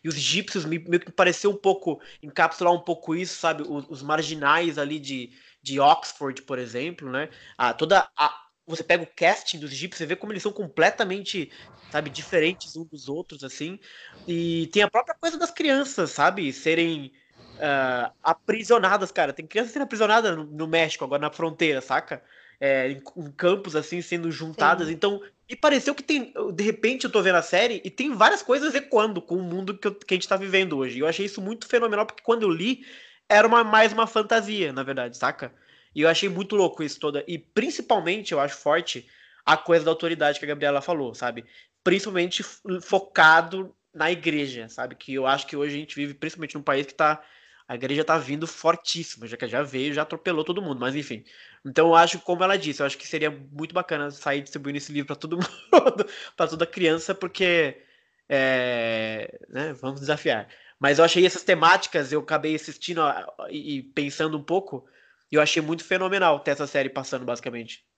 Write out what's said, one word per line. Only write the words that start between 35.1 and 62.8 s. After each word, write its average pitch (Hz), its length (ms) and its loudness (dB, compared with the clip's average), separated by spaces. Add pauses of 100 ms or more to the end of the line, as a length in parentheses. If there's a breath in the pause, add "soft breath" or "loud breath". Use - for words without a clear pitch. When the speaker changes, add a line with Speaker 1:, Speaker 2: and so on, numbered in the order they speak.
Speaker 1:
saca? 131 360 -4 (400 soft breath)
E 143 80 -2
eu 156 80 6
achei 165 200 2
muito 196 260 -4
louco 180 280 2
isso 143 180 -8
toda. 143 260 -4
E 170 100 -6
principalmente 208 920 -2
eu 151 80 0
acho - 160 -2
forte 156 500 -2 (400 soft breath)
a 156 120 6
coisa 165 260 4
da 160 80 2
autoridade 160 480 0
que 151 60 -12
a - 20 -8
Gabriela 143 340 0
falou, 143 320 -4
sabe? 117 300 -8 (400 soft breath)
Principalmente 185 600 0
f-, - 180 -18 (200)
focado 170 960 4 (180)
na 160 160 -2
igreja, 147 600 -4
sabe? 123 260 -10
Que - 200 -14
eu 131 120 -2
acho 139 200 0
que 151 100 -10
hoje 143 180 -4
a 147 40 -6
gente 151 160 -14
vive 143 180 -6
principalmente 156 420 -10
num 147 80 -10
país 139 220 0
que - 80 -18
tá, 151 280 2 (460 loud breath)
a 127 80 -10
igreja 135 280 -2
tá 160 140 2
vindo 147 300 -6
fortíssima, 165 800 -4
já 117 100 -12
que 123 100 -8
já 117 160 -2
veio, 135 300 -4
já 147 80 -2
atropelou 156 420 -4
todo 180 180 -6
mundo, 143 180 -6
mas 131 160 -4
enfim. 131 280 -10 (420 loud breath)
Então 156 220 4
eu 165 80 8
acho, 170 240 6
como 180 240 -2
ela 196 140 4
disse, 151 240 -4
eu 143 40 0
acho 135 120 -4
que - 100 -18
seria 151 240 -2
muito 143 420 -12
bacana 156 380 -4
sair 143 300 -4
distribuindo 143 360 -8
esse 143 140 -12
livro 143 160 -6
pra 143 80 -8
todo 160 240 -8
<laughs> - 320 -4
mundo, 233 340 6 (300 loud breath)
pra 160 120 0
toda 165 180 -2
criança, 165 500 0
porque, 175 640 0 (460 soft breath)
é, 120 1120 -2 (100)
né, 147 240 -6
vamos 135 280 -8
desafiar. 135 460 -2 (320 loud breath)
Mas 143 200 4
eu 165 60 12
achei 175 200 6
essas 175 180 2
temáticas, 165 680 4
eu 151 80 0
acabei 156 360 -2
assistindo 160 460 -6